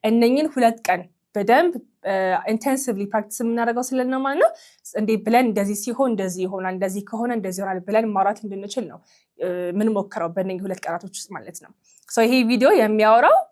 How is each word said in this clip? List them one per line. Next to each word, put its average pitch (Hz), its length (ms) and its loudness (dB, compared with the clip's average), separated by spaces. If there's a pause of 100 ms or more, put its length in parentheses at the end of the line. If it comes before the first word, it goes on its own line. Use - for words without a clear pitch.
እነኚህን 233 460 2
ሁለት 226 320 2
ቀን 180 180 -2 (340)
በደንብ፣ 254 380 4 (300)
እ፣ 196 120 -4 (320)
ኢንቴንሲቭሊ 220 600 -2
ፕራክቲስ 208 320 -4
የምናደርገው 233 460 -2
ስለነማን 262 540 -2
ነው? 587 100 4 (460)
እንዴ 214 240 -2
ብለን 233 260 4
እንደዚህ 202 340 -2
ሲሆን 254 300 -2
እንደዚህ 190 340 -4
ይሆናል፣ 185 300 -6
እንደዚህ 190 300 -4
ከሆነ 233 300 -6
እንደዚህ 190 280 -6
ይሆናል 190 200 -6
ብለን 214 280 0
ማውራት 202 320 0
እንድንችል 202 460 -10
ነው፣ 123 120 -18 (400)
እ፣ 180 100 -4 (180)
የምንሞክረው 202 640 -2
በእነኚህ 185 320 -6
ሁለት 196 180 -8
ቀናቶች 175 340 -10
ውስጥ - 160 -14
ማለት 175 300 -16
ነው። - 100 -20 (380)
So - 120 -2
ይሄ 233 140 4 (100)
ቪዲዮ 247 300 4
የሚያወራው 220 600 6 (160)